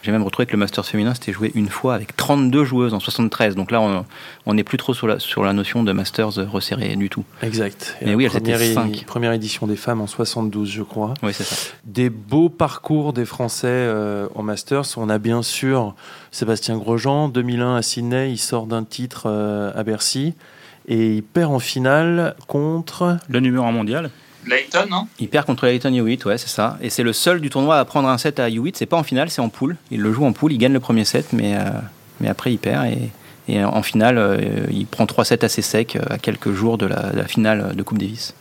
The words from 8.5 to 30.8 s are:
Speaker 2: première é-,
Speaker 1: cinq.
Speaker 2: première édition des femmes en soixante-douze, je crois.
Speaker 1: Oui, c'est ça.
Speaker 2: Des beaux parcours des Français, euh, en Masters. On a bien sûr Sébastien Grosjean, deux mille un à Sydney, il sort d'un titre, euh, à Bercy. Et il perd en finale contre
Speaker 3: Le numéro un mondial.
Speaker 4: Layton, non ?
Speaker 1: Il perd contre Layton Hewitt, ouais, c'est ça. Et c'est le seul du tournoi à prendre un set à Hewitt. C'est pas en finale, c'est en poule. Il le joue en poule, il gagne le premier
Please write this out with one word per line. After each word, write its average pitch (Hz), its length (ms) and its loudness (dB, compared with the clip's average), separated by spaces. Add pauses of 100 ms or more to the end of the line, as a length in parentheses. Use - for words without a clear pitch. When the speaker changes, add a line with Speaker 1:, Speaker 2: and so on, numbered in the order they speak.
Speaker 2:
première 117 100 2
é-, 113 120 4
Speaker 1:
cinq. 110 320 -2
Speaker 2:
première 117 260 -2
édition 110 340 -4
des 104 120 -2
femmes 117 240 -2
en 104 60 -4
soixante-douze, 107 600 -2
je 104 120 -8
crois. 107 320 -4 (100)
Speaker 1:
Oui, 101 100 -2
c'est 101 120 -6
ça. - 100 -6 (300)
Speaker 2:
Des 123 240 0
beaux 113 400 2
parcours 151 640 0
des 120 100 0
Français, 120 460 -4
euh, 107 680 0
en 107 80 -6
Masters. 139 540 -4
On 113 120 -4
a 107 100 2
bien 113 220 0
sûr 123 540 0 (360)
Sébastien 113 460 0
Grosjean, 120 520 0
deux 123 140 0
mille 120 180 0
un 123 160 2
à 117 40 0
Sydney, 123 520 -2
il 113 60 -6
sort 113 260 -2
d'un 113 180 -2
titre, 123 440 -10
euh, 104 460 -2
à 107 100 -4
Bercy. 131 500 -2 (560)
Et 113 240 4
il 107 100 0
perd 160 300 2
en 131 60 4
finale 156 760 2 (120)
contre 165 680 0 (120)
Speaker 3:
Le 123 100 2
numéro 127 260 2
un 117 60 2
mondial. 117 380 -2 (360)
Speaker 4:
Layton, 139 440 0
non ? 196 180 -2 (120)
Speaker 1:
Il 110 100 -4
perd 147 160 2
contre 131 200 0
Layton 127 280 2
Hewitt, 120 320 0
ouais, 104 120 2
c'est - 120 -8
ça. - 320 0
Et - 80 -4
c'est 123 140 -2
le 117 100 2
seul 175 280 2
du 143 80 -2
tournoi 143 280 4
à 127 80 4
prendre 139 220 2
un 127 100 4
set 143 220 -2
à 120 100 2
Hewitt. 117 280 -2
C'est 113 80 -2
pas 170 120 2
en 165 60 2
finale, 147 260 0
c'est 143 120 -4
en 113 80 0
poule. 151 280 -2 (140)
Il 117 100 -2
le 107 120 2
joue 139 120 2
en 120 80 4
poule, 151 200 2
il 127 40 0
gagne 123 160 6
le 131 60 4
premier 113 260 2